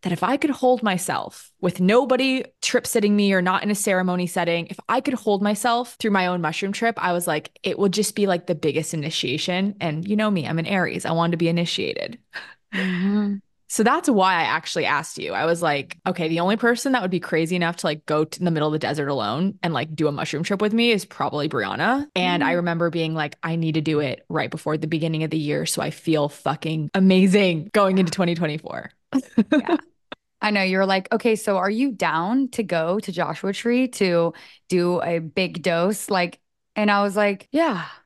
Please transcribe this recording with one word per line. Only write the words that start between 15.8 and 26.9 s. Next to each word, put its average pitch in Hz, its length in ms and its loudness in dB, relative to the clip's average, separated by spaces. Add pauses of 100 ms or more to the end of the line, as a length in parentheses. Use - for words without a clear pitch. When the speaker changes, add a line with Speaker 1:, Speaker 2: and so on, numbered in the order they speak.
Speaker 1:
"Okay, 175 220 -2
the 165 120 0
only 190 160 2
person 240 360 0
that 240 100 0
would 185 80 -2
be 180 100 -2
crazy 165 360 -2
enough 175 220 0
to, - 80 -4
like, 156 200 -4
go 156 180 2
to, - 140 -8
in 185 60 -2
the 175 60 2
middle 156 180 2
of 151 40 0
the 156 60 -2
desert 143 300 -2
alone 139 540 -2
and, 165 120 -2
like, 151 200 -4
do 151 120 0
a 147 60 2
mushroom 151 320 -4
trip 196 160 -2
with 214 120 0
me 233 200 2
is 202 120 0
probably 147 440 -4
Brianna." 147 680 -2
And 180 300 0
I 135 40 2
Speaker 2:
Mm-hmm. 175 80 0
Speaker 1:
remember 170 340 0
being 160 240 -2
like, 151 280 -4
"I 165 140 -4
need 160 180 0
to 156 60 2
do 151 200 0
it 131 280 -4
right - 220 -4
before 151 260 -4
the 151 100 -4
beginning 160 380 -2
of 151 60 -4
the 160 80 -2
year 147 280 -2
so - 160 -4
I 147 80 -4
feel 151 380 0
fucking 156 680 -4